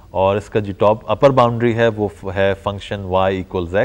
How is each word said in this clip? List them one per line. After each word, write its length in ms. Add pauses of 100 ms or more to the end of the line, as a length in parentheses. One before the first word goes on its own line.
(120)
और 240
इसका 240
जो 120
टॉप 360
अपर 220
बाउंड्री 420
है 160
वो 200
फ-, 220
है 240
फंक्शन 540
y 220 (140)
equals 300 (100)